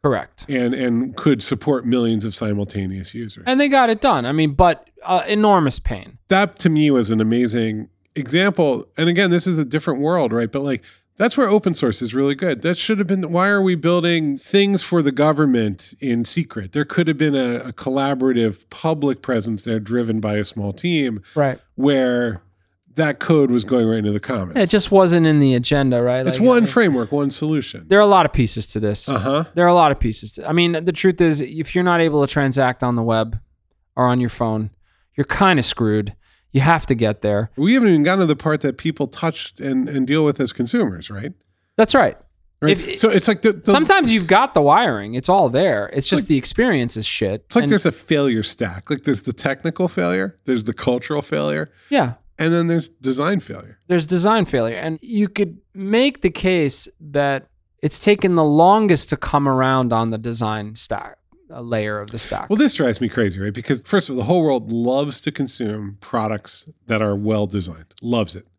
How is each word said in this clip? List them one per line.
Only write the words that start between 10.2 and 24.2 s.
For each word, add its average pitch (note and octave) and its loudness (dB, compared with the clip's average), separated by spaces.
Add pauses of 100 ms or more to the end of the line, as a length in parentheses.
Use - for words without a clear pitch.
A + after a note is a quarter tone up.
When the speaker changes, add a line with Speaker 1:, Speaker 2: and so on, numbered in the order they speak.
Speaker 2:
right? A#2 -2
But, C#3 -6
like, C#3 -4 (340)
that's A3+ 0
where B3 2
open G3+ 2
source A#2+ -2
is A2+ -6
really C#3 0
good. C#3 -4
That E3+ -2
should A3 -2
have G3 -2
been, F#3 -2
why F3+ 2
are G3+ 2
we F#3 2
building E3 0
things G3 0
for F3 0
the C#3+ 2
government C3 0
in A#2 -2
secret? G#2+ -4
There D3 0
could E3 0
have D3 -2
been D3 0
a, B2 0
a A#2+ -10
collaborative C3 -2
public C#3+ -2
presence A2 -4
there A2+ -2
driven A2+ -2
by G#2 -2
a G#2 -2
small G2+ -6
team C3+ -4 (140)
Speaker 1:
Right. C#3 0 (160)
Speaker 2:
where B2 0 (540)
that D3+ 0
code C#3+ 4
was A#2+ 2
going A#2 2
right A2+ 2
into G#2 0
the G#2 -2
commons. G2 -4